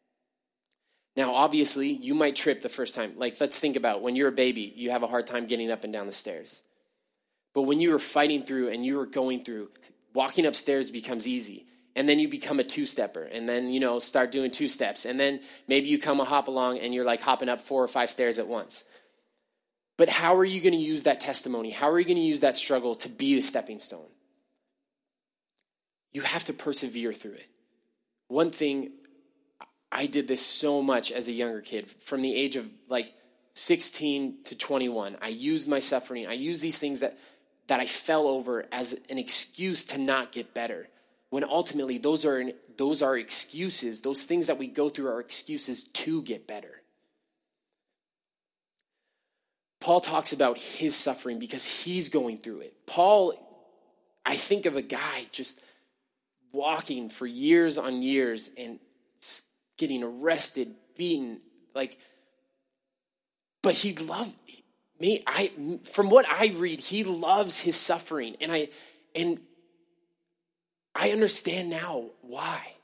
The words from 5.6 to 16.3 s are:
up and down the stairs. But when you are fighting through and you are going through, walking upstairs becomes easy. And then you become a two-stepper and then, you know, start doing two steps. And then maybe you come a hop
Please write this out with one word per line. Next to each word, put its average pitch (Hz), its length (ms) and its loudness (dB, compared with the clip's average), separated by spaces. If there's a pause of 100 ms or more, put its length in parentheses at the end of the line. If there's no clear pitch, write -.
up 110 140 -4
and 107 80 -8
down 104 140 -6
the 98 60 -10
stairs. 82 500 -8 (920)
But 139 80 2
when 147 180 2
you 170 140 6
are 143 60 4
fighting 147 420 2
through 127 260 -2
and 117 160 -4
you 139 160 0
are 131 60 -4
going 127 360 -2
through, 110 280 -10 (440)
walking 135 320 2
upstairs 135 440 2
becomes 117 380 -6
easy. 110 380 -6 (280)
And 135 120 0
then 147 120 8
you 151 100 2
become 139 320 -2
a 123 40 2
two-stepper 120 580 -4
and 113 260 -8
then, 123 220 -2
you 131 100 0
know, 120 180 2
start 127 320 0
doing 131 200 -2
two 147 160 -2
steps. 117 400 -2
And 127 120 -4
then 139 220 2 (260)
maybe 139 220 4
you 147 100 4
come 143 220 2
a 135 40 2
hop 139 240 2